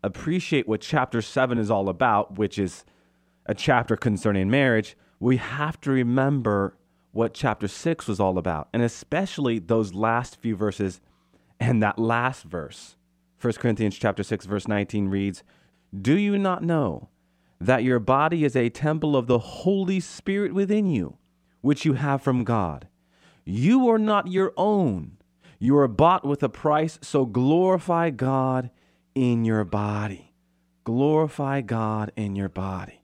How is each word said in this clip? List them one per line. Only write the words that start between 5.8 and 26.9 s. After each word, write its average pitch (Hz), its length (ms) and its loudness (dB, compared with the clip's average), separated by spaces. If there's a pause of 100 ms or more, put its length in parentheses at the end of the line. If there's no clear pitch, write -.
to 143 80 -4
remember 123 880 0 (340)
what 110 220 -2
chapter 107 340 -2
six - 380 -4
was 101 120 -4
all 92 200 2
about, 80 340 -4
and 120 100 0
especially 135 760 -2
those 104 340 0
last 113 480 -2
few 113 160 -4
verses 98 440 -4 (580)
and 117 240 2
that 101 160 0
last 117 460 0
verse. 80 520 -12 (400)
First - 240 -4
Corinthians 110 380 0
chapter 104 240 -2
six, 98 240 -6
verse 98 200 -4
nineteen 101 420 -2
reads, 98 340 -4 (580)
"Do 120 160 2
you 202 220 0
not 98 240 -2
know 147 480 -2 (500)
that 120 240 2
your 127 140 2
body 147 460 2
is 127 120 0
a 120 140 2
temple 151 440 0
of 123 120 0
the 120 140 4
Holy 190 600 -2
Spirit 196 540 -4
within 202 320 2
you, 113 320 -2 (420)
which 143 240 0
you 156 100 4
have 139 280 -2
from 127 220 0
God? 92 440 -2 (560)
You 220 460 4
are 220 80 4
not 214 300 0
your 185 280 0
own. 170 640 0 (400)
You 131 180 4
are 139 120 6
bought 160 360 4
with 139 180 -2
a 139 60 0
price, 156 540 0